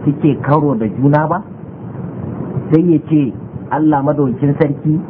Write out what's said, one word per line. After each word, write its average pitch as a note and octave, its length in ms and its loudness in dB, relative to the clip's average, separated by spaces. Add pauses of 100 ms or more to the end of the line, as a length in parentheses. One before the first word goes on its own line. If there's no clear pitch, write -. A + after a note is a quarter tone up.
suke C#3+ 400 2
karo C#3+ 340 0
da A2 140 -2
juna C#3+ 380 2
ba? E3+ 120 -2 (1300)
Sai D#3 180 4
ya E3 200 4
ce C#3+ 280 2 (340)
Allah D3+ 340 2
Madaukakin C#3+ 560 2
Sarki D3+ 400 2 (140)